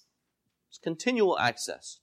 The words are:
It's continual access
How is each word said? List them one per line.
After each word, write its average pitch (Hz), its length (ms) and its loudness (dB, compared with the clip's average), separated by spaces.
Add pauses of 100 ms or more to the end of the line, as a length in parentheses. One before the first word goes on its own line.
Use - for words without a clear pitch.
(680)
It's - 80 -20
continual 190 600 0
access - 640 -4